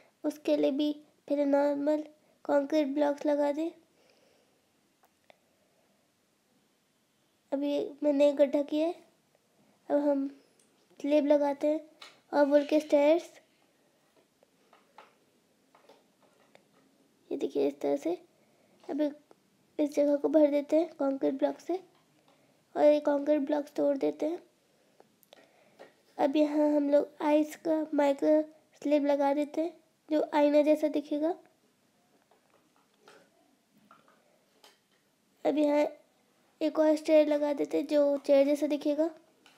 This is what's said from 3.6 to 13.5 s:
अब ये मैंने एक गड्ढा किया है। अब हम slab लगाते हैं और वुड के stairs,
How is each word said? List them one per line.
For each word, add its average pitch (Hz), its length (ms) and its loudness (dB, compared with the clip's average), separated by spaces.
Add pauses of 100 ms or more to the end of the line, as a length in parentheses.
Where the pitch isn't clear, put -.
अब 277 120 -6
ये 285 380 -6
मैंने 294 260 2
एक 285 80 -2
गड्ढा 285 280 2
किया 302 220 -2
है। 339 80 -4 (920)
अब 294 200 0
हम 277 200 -2 (720)
slab 285 260 2
लगाते 285 420 0
हैं 311 120 0 (520)
और 285 140 4
वुड 285 220 4
के 302 120 4
stairs, 302 500 2 (4000)